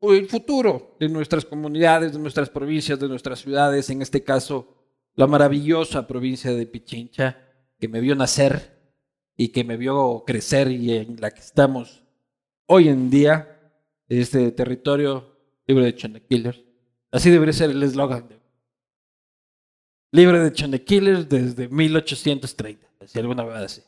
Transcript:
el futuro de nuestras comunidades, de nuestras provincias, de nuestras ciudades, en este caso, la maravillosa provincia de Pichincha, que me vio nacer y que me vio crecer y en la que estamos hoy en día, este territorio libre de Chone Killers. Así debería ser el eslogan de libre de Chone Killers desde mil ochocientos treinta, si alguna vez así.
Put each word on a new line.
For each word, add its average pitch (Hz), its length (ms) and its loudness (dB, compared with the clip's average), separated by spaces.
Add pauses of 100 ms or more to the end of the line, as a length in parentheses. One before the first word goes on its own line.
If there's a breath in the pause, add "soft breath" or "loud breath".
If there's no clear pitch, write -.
el 208 240 4
futuro 226 720 -2
de 156 80 0
nuestras 156 380 -4
comunidades, 160 640 0
de 147 60 -10
nuestras 147 320 -4
provincias, 143 500 -4
de 139 80 -4
nuestras 131 320 -10
ciudades, 139 480 0
en 135 140 -6
este 135 200 -4
caso, 135 540 -4 (380)
la 135 120 4
maravillosa 147 800 0
provincia 127 460 -6
de 117 140 -4
Pichincha, 120 720 -8 (400)
que 117 100 -8
me 113 120 -6
vio 135 140 0
nacer 135 640 -2 (580)
y 120 120 -2
que 123 160 -4
me 117 140 -8
vio 127 480 -2
crecer 131 440 -2
y 120 220 -4
en 113 280 -6
la 107 100 -6
que - 100 -20
estamos 135 600 -2 (640)
hoy 170 220 6
en 131 220 2
día, 147 400 2 (580)
este 123 440 0
territorio 131 840 -4 (280)
libre 127 200 4
de 120 80 -2
Chone 110 280 -14
Killers. 120 400 -4 (480)
Así 127 200 4
debería 156 240 6
ser 151 160 0
el 139 120 -2
eslogan 131 460 -2
de 110 100 -20 (1700)
libre 175 280 8
de 156 120 2
Chone 135 320 -6
Killers 190 440 2
desde 123 400 -2
mil 156 280 0
ochocientos 143 580 -4
treinta, 107 320 -14 (200)
si - 120 -10
alguna 120 260 -4
vez 113 120 -12
así. 98 320 -12